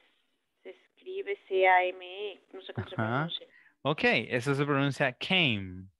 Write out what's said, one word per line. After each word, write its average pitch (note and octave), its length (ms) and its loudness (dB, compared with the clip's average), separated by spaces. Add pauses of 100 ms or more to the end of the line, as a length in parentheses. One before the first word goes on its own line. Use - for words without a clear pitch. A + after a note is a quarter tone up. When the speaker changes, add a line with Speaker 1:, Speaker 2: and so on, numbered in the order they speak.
(600)
Speaker 1:
se - 80 -16
escribe F#3+ 680 -8 (100)
C F#3+ 200 4
A F#3 180 8
M F#3 200 -6
E, F#3+ 360 -12 (120)
no - 80 -16
sé - 120 -16
cómo - 140 -6
se - 80 -12
Speaker 2:
Ajá. A2+ 120 -2
Speaker 1:
pronuncia. C#3 400 -4 (340)
Speaker 2:
Ok, D3+ 220 -2 (260)
eso B2+ 240 0
se C#3+ 120 0
pronuncia C#3 480 0
came. G2+ 720 -2 (120)